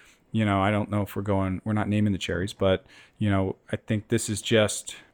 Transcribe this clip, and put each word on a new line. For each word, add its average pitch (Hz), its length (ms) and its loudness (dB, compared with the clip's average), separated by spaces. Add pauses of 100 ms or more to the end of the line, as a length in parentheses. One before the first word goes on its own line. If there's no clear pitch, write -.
(320)
you 110 140 2
know, 98 160 4
I 98 80 4
don't 104 220 0
know 104 100 0
if - 140 -6
we're 98 80 -6
going, 95 420 0
we're 110 80 -2
not 107 160 -2
naming 104 240 2
the 90 60 -2
cherries, 90 340 -4
but, 95 320 2 (320)
you 107 140 0
know, 95 240 0 (160)
I 107 60 -6
think - 320 -4
this 113 200 -2
is 104 120 -4
just - 540 0 (180)